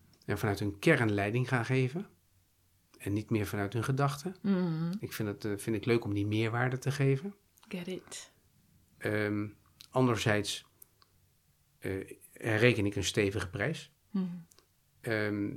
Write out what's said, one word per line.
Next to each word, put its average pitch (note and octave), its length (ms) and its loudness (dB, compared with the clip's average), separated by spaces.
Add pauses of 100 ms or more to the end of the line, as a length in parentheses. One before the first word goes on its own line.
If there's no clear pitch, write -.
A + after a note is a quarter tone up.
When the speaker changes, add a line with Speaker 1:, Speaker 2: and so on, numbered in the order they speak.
(260)
Speaker 1:
en G#2 120 -2
vanuit G2+ 200 0
hun G2+ 200 -4
kern A#2+ 340 4
leiding G#2+ 360 0
gaan B2 160 2
geven. C3 440 0 (920)
En G2 140 -4
niet G#2 180 -2
meer G#2+ 160 2
vanuit G2+ 260 -4
hun A#2 120 -2
gedachten. C#3+ 580 -2
Speaker 2:
Mhm. F3 580 0
Speaker 1:
Ik G2 120 -10
vind G#2+ 160 -2
het, G2+ 160 -6
eh, G#2+ 120 -2
vind A2+ 200 -2
ik G2 80 -4
leuk A#2 200 4
om G#2 100 -2
die G#2 120 0
meerwaarde A2+ 520 0
te C3 120 -2
geven. C#3 440 0 (340)
Speaker 2:
Get F3 180 -8
it. - 460 -12 (680)
Speaker 1:
Ehm, G#2 480 0 (440)
anderzijds, A2 760 2 (1120)
eh, F#2+ 320 -6 (220)
herreken A2 540 2
ik G2+ 100 -2
een G2 80 -2
stevige G2 460 0
prijs. G#2+ 420 -4 (180)
Speaker 2:
Mhm. F#3+ 140 -2 (760)
Speaker 1:
Ehm, G#2+ 560 -2